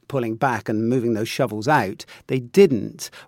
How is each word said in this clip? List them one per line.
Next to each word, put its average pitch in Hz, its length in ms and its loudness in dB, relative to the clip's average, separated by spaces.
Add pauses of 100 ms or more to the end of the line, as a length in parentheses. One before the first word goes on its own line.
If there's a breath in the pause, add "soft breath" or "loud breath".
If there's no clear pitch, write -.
pulling 113 300 -2
back 120 320 -2
and 113 180 0
moving 117 280 0
those 107 120 -2
shovels 107 400 -4
out. 117 380 0 (220 loud breath)
They 131 120 -2
didn't. 123 680 2 (180 loud breath)